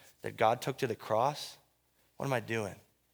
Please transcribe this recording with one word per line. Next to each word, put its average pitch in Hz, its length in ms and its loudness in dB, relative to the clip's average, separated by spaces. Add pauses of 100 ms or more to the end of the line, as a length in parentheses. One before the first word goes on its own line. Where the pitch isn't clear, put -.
(240)
that 107 120 -6
God 117 260 4
took 139 180 -4
to 135 80 0
the 110 80 -2
cross. 127 600 0 (600)
What - 80 -4
am 135 80 0
I 120 60 2
doing? 107 360 -4 (380)